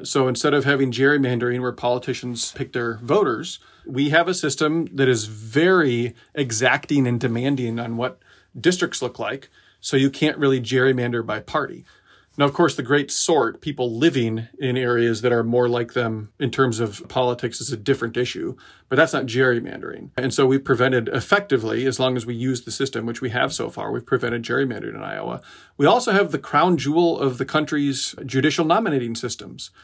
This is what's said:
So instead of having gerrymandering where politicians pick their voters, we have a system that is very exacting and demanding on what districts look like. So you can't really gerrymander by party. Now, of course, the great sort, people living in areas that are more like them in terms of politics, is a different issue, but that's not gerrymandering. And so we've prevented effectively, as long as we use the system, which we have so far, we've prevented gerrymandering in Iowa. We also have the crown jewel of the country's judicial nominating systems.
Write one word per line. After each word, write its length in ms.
So 260
instead 260
of 100
having 280
gerrymandering 720
where 100
politicians 840
pick 180
their 300
voters, 560
we 240
have 180
a 60
system 580
that 160
is 160
very 880
exacting 760
and 100
demanding 640
on 160
what 240
districts 440
look 160
like. 300
So 160
you 140
can't 280
really 220
gerrymander 680
by 140
party. 440
Now, 80
of 80
course, 220
the 60
great 280
sort, 500
people 340
living 540
in 200
areas 420
that 120
are 120
more 240
like 240
them 460
in 120
terms 300
of 300
politics, 500
is 120
a 40
different 400
issue, 400
but 80
that's 160
not 140
gerrymandering. 880
And 160
so 140
we've 180
prevented 460
effectively, 760
as 160
long 160
as 80
we 100
use 280
the 80
system, 340
which 160
we 100
have 220
so 160
far, 240
we've 140
prevented 380
gerrymandering 500
in 80
Iowa. 400
We 80
also 280
have 200
the 60
crown 400
jewel 400
of 180
the 80
country's 680
judicial 400
nominating 500
systems. 560